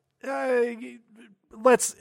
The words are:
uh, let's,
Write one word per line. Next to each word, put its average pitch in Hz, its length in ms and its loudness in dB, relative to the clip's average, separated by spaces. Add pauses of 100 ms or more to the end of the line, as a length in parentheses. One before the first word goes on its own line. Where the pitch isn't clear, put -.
(240)
uh, 262 400 -2 (880)
let's, - 500 2